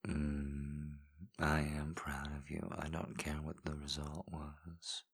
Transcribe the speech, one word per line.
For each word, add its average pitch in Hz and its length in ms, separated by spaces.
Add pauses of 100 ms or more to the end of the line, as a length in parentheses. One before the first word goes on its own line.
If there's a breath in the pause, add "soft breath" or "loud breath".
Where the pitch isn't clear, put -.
Mm, 73 840 (460)
I 78 200
am 76 360
proud 69 320 (100)
of 69 120
you. 50 180 (120)
I - 100
don't - 280
care 76 260
what 78 200
the 76 120
result 73 560
was. 80 720 (100)